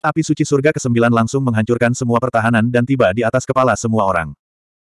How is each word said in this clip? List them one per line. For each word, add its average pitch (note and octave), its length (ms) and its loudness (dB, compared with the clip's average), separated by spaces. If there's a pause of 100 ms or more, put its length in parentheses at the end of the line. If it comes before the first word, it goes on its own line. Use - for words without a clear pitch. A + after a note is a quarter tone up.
Api D#3 220 0
suci D#3 240 -2
surga C#3+ 280 0
kesembilan A#2+ 340 0
langsung A#2 360 0
menghancurkan A#2 500 0
semua A#2+ 220 0
pertahanan A#2 520 0
dan A#2+ 180 2
tiba B2 260 2
di A#2 80 -2
atas A#2 240 -2
kepala B2+ 320 2
semua A2 300 0
orang. E2 260 -2 (500)